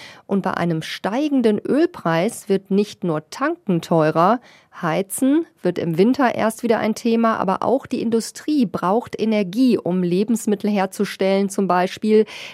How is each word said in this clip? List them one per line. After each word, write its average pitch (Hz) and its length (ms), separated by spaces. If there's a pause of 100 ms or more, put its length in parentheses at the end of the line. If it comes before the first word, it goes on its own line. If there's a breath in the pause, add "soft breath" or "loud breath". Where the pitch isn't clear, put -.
(260 loud breath)
Und 196 160
bei 185 140
einem 170 260
steigenden 233 800
Ölpreis 233 880
wird 196 200
nicht 196 360
nur 156 240
Tanken 269 500
teurer, 165 640 (400 soft breath)
Heizen 196 640 (160)
wird 175 160
im 165 220
Winter 240 340
erst - 300
wieder 226 160
ein 214 160
Thema, 226 420
aber 190 240
auch 254 240
die - 160
Industrie 226 640
braucht 196 560
Energie, 214 560
um 180 240
Lebensmittel 208 640
herzustellen 196 800
zum 196 180
Beispiel. 196 580 (280 loud breath)